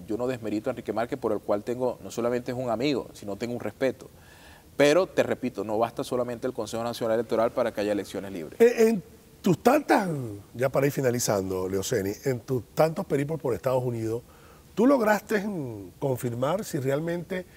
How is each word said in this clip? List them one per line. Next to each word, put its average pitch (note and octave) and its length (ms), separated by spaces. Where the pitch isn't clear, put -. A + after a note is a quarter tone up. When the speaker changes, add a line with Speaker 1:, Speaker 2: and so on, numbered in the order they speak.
Speaker 1:
yo G#2+ 120
no B2 100
desmerito A2 420
a - 20
Enrique A#2 200
Márquez, A#2 260
por A#2 140
el G#2 80
cual G#2 240
tengo, B2 400
no F#2 80
solamente B2 400
es B2 60
un B2+ 120
amigo, A#2+ 440
sino G2+ 240
tengo A#2+ 160
un A2+ 80
respeto. - 480
Pero, D3+ 320
te - 160
repito, A#2 400
no G#2+ 140
basta A#2 260
solamente B2 420
el B2+ 80
Consejo A2+ 300
Nacional A#2 340
Electoral A#2 340
para A#2 220
que - 60
haya G#2 140
elecciones G2 400
libres. D#2+ 260
Speaker 2:
En, A#3 280
en A3+ 160
tus F#3 220
tantas, C4 460
ya B2 140
para C#3 180
ir C#3+ 60
finalizando, G2 800
Leoceni, G2 420
en B2+ 160
tus B2+ 200
tantos D#3+ 300
periplos D3 340
por B2 160
Estados B2+ 280
Unidos, A#2 380
¿tú G#3+ 100
lograste, G#3+ 540
mm, B2+ 580
confirmar C3+ 640
si - 140
realmente E3 800